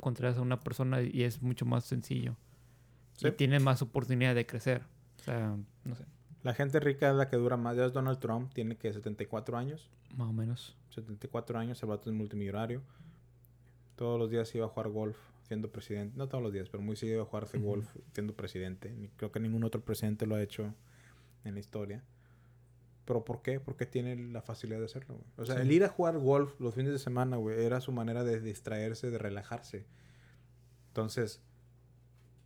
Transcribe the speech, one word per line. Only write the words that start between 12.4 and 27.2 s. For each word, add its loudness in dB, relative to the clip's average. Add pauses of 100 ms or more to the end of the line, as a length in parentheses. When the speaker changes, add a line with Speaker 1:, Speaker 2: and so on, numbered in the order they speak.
Speaker 2:
Todos 0
los 2
días 0
iba 0
a -4
jugar -4
golf -2 (260)
siendo -6
presidente. -8
No -6
todos -4
los -2
días, -4
pero -6
muy -4
seguido 0
iba 0
a -10
jugarse -4
Speaker 1:
Ujú. 0
Speaker 2:
golf -2 (180)
siendo -4
presidente. -8
Ni, -10
creo -8
que -2
ningún 0
otro -2
presidente 0
lo 2
ha 2
hecho -6 (720)
en -8
la -8
historia. -8 (1000)
¿Pero 2
por -4
qué? 0
Porque -4
tiene -2
la -6
facilidad -6
de -2
hacerlo, -10
güey. -16 (100)
O -6
sea, 0
Speaker 1:
Sí. 2
Speaker 2:
el 6
ir 10
a 4
jugar 2
golf 4
los 0
fines 2
de 0
semana, 0